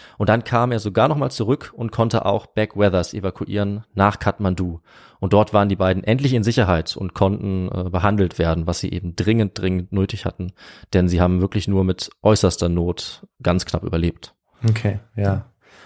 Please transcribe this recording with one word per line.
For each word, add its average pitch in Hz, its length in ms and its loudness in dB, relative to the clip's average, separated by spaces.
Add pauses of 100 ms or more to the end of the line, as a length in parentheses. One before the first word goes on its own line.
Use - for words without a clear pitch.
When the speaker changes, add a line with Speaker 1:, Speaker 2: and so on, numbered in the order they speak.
(180)
Speaker 1:
Und 107 100 0
dann 113 160 2
kam 120 300 0
er 110 60 0
sogar 104 280 2
noch 151 80 2
mal 139 160 -2
zurück 120 420 -2
und 117 200 -8
konnte 117 320 0
auch 101 220 0
Beck - 280 -4
Weathers 95 380 2
evakuieren 101 800 -4
nach 101 260 2
Kathmandu. 92 640 -2 (400)
Und 92 100 0
dort 104 220 4
waren 101 160 4
die 98 80 0
beiden 92 260 2
endlich 131 300 0
in 113 100 2
Sicherheit 95 540 0
und 92 160 -8
konnten, 95 600 -2
äh, 92 160 -6
behandelt 95 480 0
werden, 82 300 0
was 87 120 -4
sie 92 120 -6
eben 87 240 -8
dringend, 107 420 0
dringend 92 360 -4
nötig 98 320 -2
hatten. 92 260 -8 (420)
Denn 90 140 4
sie 87 140 2
haben 90 180 4
wirklich 98 300 -2
nur 95 160 2
mit - 240 -2 (120)
äußerster 98 460 2
Not 87 580 -4 (160)
ganz 90 240 0
knapp - 200 -6
überlebt. - 500 -4 (320)
Speaker 2:
Okay, 110 320 0 (160)
ja. 98 300 -2 (400)